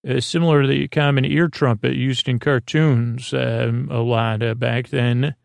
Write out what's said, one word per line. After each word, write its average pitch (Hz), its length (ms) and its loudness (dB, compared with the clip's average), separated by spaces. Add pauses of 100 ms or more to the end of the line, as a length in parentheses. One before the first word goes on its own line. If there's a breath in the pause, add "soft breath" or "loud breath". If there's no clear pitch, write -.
Uh, 131 120 0
similar 160 420 2
to 135 60 2
the 139 180 0
common 143 380 2
ear 156 240 2
trumpet 131 480 0
used 127 320 -2
in 123 100 0
cartoons, 127 960 0
um, 120 560 -2
a 120 100 -2
lot, 113 420 0
uh, 117 120 -2
back 120 340 -2
then 123 460 0 (100)